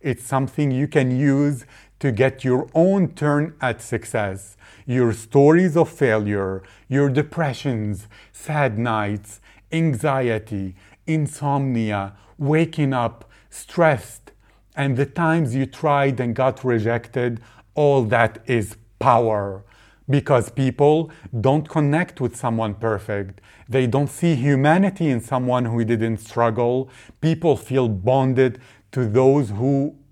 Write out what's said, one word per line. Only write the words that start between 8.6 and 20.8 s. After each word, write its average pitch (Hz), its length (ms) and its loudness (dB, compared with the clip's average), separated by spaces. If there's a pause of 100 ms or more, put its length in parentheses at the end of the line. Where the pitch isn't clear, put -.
nights, 107 640 -4 (300)
anxiety, 120 1040 -2 (320)
insomnia, 135 1080 -2 (220)
waking 151 560 0
up 120 380 -4 (180)
stressed, - 840 -2 (420)
and 139 220 -2
the 139 100 0
times 160 480 0
you 135 100 0
tried 139 540 0
and 120 160 -2
got 131 300 -2
rejected, 117 760 -2 (360)
all 139 260 4
that 117 440 0
is 117 300 -2 (220)
power. 107 640 2 (480)
Because 131 400 2
people 147 600 0 (280)